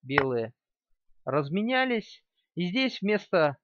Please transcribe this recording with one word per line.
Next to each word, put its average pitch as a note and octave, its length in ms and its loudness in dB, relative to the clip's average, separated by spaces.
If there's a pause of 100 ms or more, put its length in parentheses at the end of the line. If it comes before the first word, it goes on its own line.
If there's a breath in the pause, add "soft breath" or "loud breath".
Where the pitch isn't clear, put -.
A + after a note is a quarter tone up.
белые B2+ 520 0 (680)
разменялись. G#3+ 1000 -2 (320)
И F3 100 -2
здесь B3 340 -2
вместо F#3+ 640 2